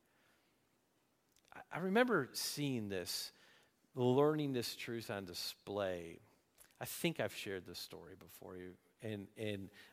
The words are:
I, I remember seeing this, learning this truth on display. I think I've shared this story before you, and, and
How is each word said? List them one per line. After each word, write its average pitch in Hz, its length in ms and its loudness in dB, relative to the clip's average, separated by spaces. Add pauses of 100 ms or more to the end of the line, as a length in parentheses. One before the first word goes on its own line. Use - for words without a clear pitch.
(1500)
I, - 80 -14 (140)
I 147 60 -2
remember 190 520 6
seeing 127 560 0
this, 90 440 -2 (640)
learning 143 560 6
this 120 240 -2
truth 117 340 -6
on 98 140 -4
display. 87 960 -4 (600)
I - 40 -4
think - 340 -2
I've 110 160 0
shared 95 320 -6
this 87 140 -10
story 85 360 -12
before 92 400 -14
you, 90 180 -10 (280)
and, 104 240 -4 (100)
and 104 320 -2 (240)